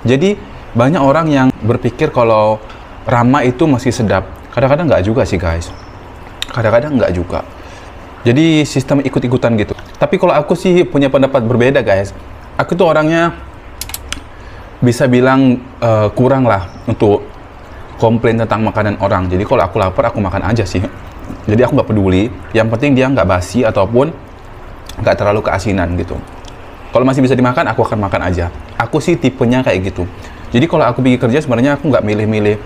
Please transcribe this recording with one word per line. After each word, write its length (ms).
Jadi 320
banyak 240
orang 320
yang 160
berpikir 480
kalau 480
ramai 420
itu 140
masih 320
sedap. 320
Kadang-kadang 400
nggak 160
juga 160
sih, 160
guys. 320
Kadang-kadang 480
nggak 160
juga. 260
Jadi 400
sistem 340
ikut-ikutan 540
gitu. 180
Tapi 220
kalau 160
aku 180
sih 300
punya 240
pendapat 400
berbeda, 320
guys. 320
Aku 160
tuh 160
orangnya 420
bisa 240
bilang, 500
eh, 320
kurang 320
lah 240
untuk 380
komplain 380
tentang 320
makanan 320
orang. 320
Jadi 160
kalau 160
aku 160
lapar, 320
aku 80
makan 240
aja 240
sih. 160
Jadi 160
aku 160
nggak 80
peduli. 400
Yang 240
penting 240
dia 80
nggak 200
basi 360
ataupun 480
nggak 160
terlalu 260
keasinan 540
gitu. 240
Kalau 160
masih 160
bisa 80
dimakan, 400
aku 80
akan 240
makan 240
aja. 240
Aku 240
sih 160
tipenya 480
kayak 240
gitu. 160
Jadi 160
kalau 160
aku 160
pergi 160
kerja 240
sebenarnya 320
aku 160
nggak 160
milih-milih 500